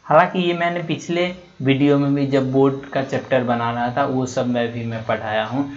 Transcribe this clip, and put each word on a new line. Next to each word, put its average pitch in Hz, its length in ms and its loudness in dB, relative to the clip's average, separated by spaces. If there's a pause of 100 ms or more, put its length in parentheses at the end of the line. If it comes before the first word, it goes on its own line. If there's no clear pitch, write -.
हालांकि 180 340 4
ये 175 140 0
मैंने 170 300 -2
पिछले 170 420 -2 (360)
वीडियो 139 380 4
में 139 160 2
भी 143 120 0
जब 131 240 0
बोर्ड 135 380 2
का 135 140 -4
चैप्टर 131 400 -2
बना 117 280 0
रहा 120 240 -2
था, 139 100 2
वो 131 200 -2
सब 123 220 -4
में 120 240 0
भी 117 140 -8
मैं 113 200 -6
पढ़ाया 110 400 -2
हूँ, 127 180 -4 (140)